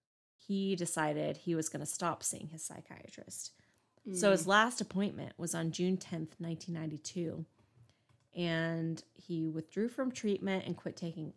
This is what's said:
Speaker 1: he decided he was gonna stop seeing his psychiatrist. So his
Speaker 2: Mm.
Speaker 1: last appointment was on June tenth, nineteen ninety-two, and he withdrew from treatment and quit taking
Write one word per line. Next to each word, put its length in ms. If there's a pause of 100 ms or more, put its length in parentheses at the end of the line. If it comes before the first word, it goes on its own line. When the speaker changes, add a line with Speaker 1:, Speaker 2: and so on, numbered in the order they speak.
(360)
Speaker 1:
he 380
decided 640
he 160
was 140
gonna 180
stop 360
seeing 260
his 160
psychiatrist. 880 (600)
So 180
his 120
Speaker 2:
Mm. 40
Speaker 1:
last 320
appointment 580
was 160
on 160
June 280
tenth, 420
nineteen 340
ninety-two, 720 (920)
and 680 (120)
he 340
withdrew 400
from 220
treatment 560
and 100
quit 200
taking 400